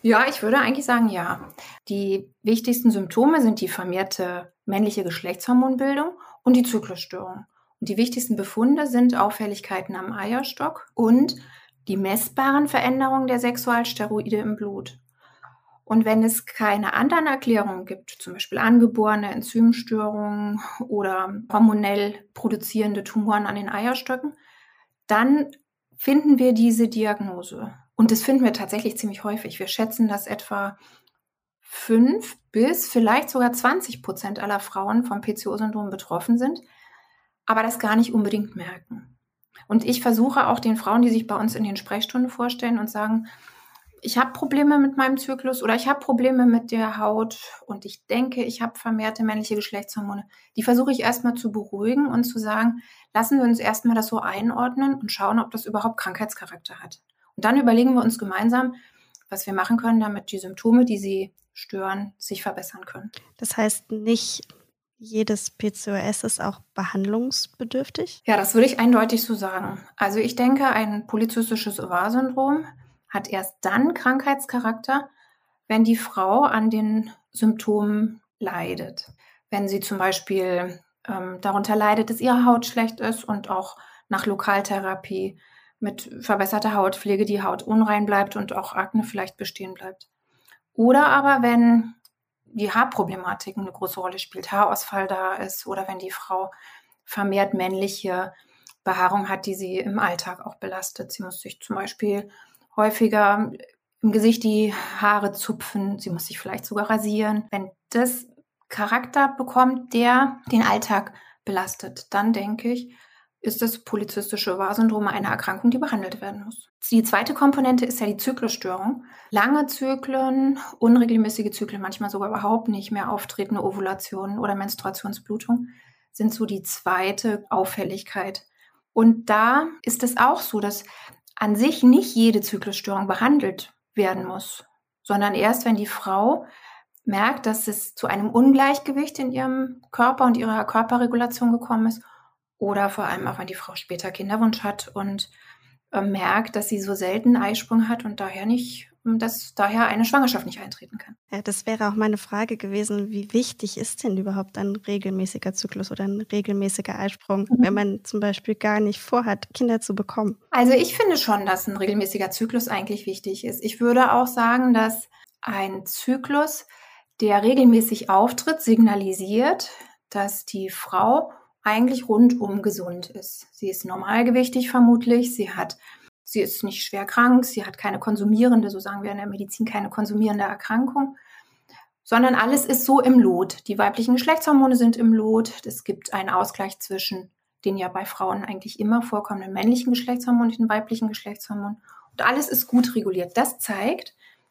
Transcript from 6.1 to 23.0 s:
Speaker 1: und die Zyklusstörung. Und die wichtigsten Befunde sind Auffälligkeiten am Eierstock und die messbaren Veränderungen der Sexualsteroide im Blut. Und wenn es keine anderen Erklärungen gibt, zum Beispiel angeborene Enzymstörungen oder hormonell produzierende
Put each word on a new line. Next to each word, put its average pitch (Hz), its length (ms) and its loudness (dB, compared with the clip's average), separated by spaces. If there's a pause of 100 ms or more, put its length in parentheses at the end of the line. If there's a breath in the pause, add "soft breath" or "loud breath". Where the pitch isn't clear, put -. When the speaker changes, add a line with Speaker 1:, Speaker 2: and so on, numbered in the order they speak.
Speaker 1:
und 254 140 6
die 247 60 6
Zyklusstörung. 196 840 -6 (340)
Und - 80 -8
die 202 80 -4
wichtigsten 240 400 0
Befunde 247 500 0
sind 247 300 4
Auffälligkeiten 202 800 -4
am 185 160 -8
Eierstock 247 840 -6
und 233 440 4 (500 loud breath)
die 190 100 -4
messbaren 269 680 0
Veränderungen 262 600 0
der 247 120 0
Sexualsteroide 233 1000 -2
im 214 200 -4
Blut. 196 420 -10 (840 soft breath)
Und 220 180 4
wenn 220 180 4
es 226 240 0
keine 208 480 -2
anderen 320 340 2
Erklärungen 226 580 0
gibt, - 240 -14
zum - 240 -16
Beispiel - 240 -8
angeborene 220 760 4
Enzymstörungen 208 1300 0 (220 loud breath)
oder 196 520 -4 (180)
hormonell 208 840 4
produzierende 214 720 -4